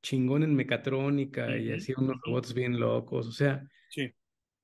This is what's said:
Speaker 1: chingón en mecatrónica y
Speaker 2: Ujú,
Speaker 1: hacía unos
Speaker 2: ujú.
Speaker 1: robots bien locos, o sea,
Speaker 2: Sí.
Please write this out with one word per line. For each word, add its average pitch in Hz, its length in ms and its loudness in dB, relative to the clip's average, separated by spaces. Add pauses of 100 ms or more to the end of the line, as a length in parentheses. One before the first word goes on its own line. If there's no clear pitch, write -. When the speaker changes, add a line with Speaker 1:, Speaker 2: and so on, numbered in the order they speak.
Speaker 1:
chingón 135 420 2
en 151 100 4
mecatrónica 131 1040 0
y 113 140 -2
Speaker 2:
Ujú, - 0 -
Speaker 1:
hacía 135 260 -4
unos 131 260 0
Speaker 2:
ujú. - 0 -
Speaker 1:
robots 120 300 -2
bien 123 240 0
locos, 117 480 0
o 117 60 -8
sea, 139 340 0 (220)
Speaker 2:
Sí. 135 260 -6 (500)